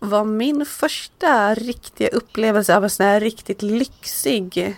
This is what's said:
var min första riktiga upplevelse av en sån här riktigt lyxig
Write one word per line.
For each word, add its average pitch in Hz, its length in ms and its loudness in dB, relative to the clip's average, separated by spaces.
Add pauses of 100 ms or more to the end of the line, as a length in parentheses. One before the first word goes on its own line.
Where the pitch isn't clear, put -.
var 208 220 0
min 254 420 0
första 269 880 0
riktiga 226 540 -4
upplevelse 220 640 2
av 202 80 4
en 208 60 2
sån - 160 0
här 202 140 4
riktigt 214 420 -6
lyxig 208 1160 -2